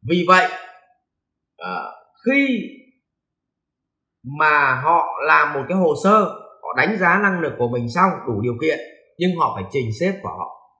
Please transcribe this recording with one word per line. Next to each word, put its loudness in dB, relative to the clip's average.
Vì 2
vậy, 6
ờ, -10
khi 0
mà 2
họ 2
làm 4
một -4
cái 0
hồ 2
sơ, 6
họ -10
đánh 2
giá 2
năng 0
lực -2
của 0
mình -4
xong 2
đủ -4
điều -2
kiện, -2
nhưng 0
họ 0
phải -8
trình -4
sếp 0
của -8
họ -10